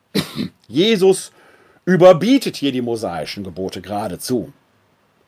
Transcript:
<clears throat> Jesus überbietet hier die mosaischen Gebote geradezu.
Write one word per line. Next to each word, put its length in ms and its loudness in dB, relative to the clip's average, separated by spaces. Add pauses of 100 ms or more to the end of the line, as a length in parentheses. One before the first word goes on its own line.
(140)
<clears throat> 540 -8
Jesus 640 0 (520)
überbietet 720 4
hier 160 -4
die 80 -4
mosaischen 600 -6
Gebote 380 -10
geradezu. 720 -6 (760)